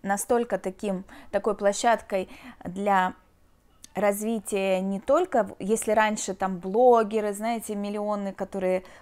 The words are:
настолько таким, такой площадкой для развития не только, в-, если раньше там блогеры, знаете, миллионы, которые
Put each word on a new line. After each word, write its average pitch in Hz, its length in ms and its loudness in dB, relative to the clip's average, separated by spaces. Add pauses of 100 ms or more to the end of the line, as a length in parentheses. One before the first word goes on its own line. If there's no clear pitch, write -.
настолько 202 560 0
таким, 190 460 -6 (280)
такой 202 240 0
площадкой 208 720 0 (360)
для 190 500 0 (800)
развития 202 840 0
не 196 200 -4
только, 285 420 2
в-, 196 160 -6
если 220 320 -2
раньше 214 440 0
там 190 240 -4
блогеры, 214 720 4
знаете, 214 420 -6
миллионы, 202 580 -4
которые 185 520 -2 (180)